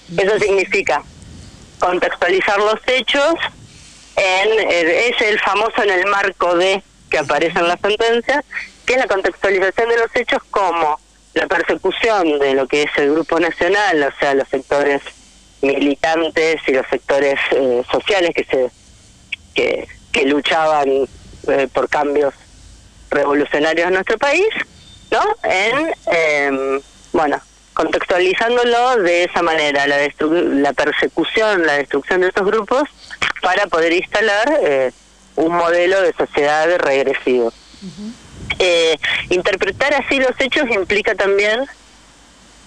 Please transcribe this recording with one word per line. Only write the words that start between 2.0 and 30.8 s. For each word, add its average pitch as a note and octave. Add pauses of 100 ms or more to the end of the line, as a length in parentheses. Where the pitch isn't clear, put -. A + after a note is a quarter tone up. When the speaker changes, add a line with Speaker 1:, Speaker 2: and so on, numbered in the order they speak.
Speaker 1:
los G#3
hechos C#4 (840)
en, G3
eh, E3+
es A#3+
el G#3+
famoso G#3+
"en G#3
el F#3
marco G3
de" F#3+ (280)
que E3+
aparece D#3
en E3+
la F3
sentencia, A#3 (420)
que A#3+
es B3+
la A#3+
contextualización G3
de A#3
los A3+
hechos B3 (120)
como E3 (340)
la D#3+
persecución F3
de C#3
lo C3+
que D3
es C#3
el C#3+
Grupo E3
Nacional, F3
o C3
sea, C#3+
los C3+
sectores C#3+ (600)
militantes D#3
y D3
los C3
sectores, F3+ (160)
eh, B2+
sociales E3+
que -
se, B2+ (840)
que, - (260)
que -
luchaban, C#3+ (400)
eh, C#3
por C3
cambios D3 (760)
revolucionarios D3
en F#3
nuestro G3
país, D#4 (640)
¿no? A3 (220)
En, A#3 (160)
em, C#3 (300)
bueno, D3+ (340)
contextualizándolo A3+
de F3
esa F3
manera, D3+
la C#3+
destru-, D3
la C#3+
persecución, F3